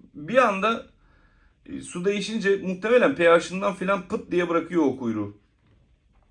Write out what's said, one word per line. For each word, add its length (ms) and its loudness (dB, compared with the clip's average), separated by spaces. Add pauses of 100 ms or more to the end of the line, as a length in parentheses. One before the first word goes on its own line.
(140)
Bir 240 -6
anda, 480 0 (800)
e, 160 -12
su 240 -10
değişince 520 0
muhtemelen 580 2
P 100 2
H'ından 480 4
filan 340 -2
pıt 240 -8
diye 180 0
bırakıyor 340 0
o 140 2
kuyruğu. 400 -4 (920)